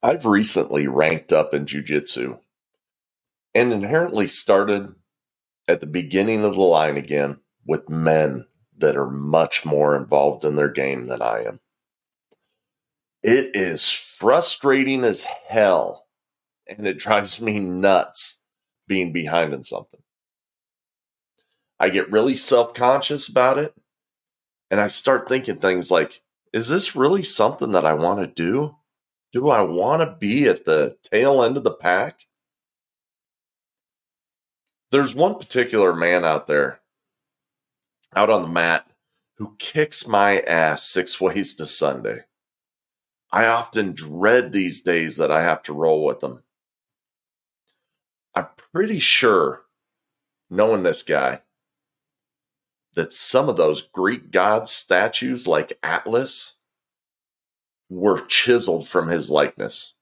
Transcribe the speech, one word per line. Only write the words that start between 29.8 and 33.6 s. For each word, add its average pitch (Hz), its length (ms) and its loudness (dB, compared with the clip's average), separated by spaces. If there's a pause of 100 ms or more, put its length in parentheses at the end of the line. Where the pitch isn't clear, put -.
to 147 180 -4
be 123 300 0
at - 160 0
the 76 380 0
tail 131 400 2
end 117 140 0
of 123 80 -8
the - 100 0
pack?" 95 520 -4 (2750)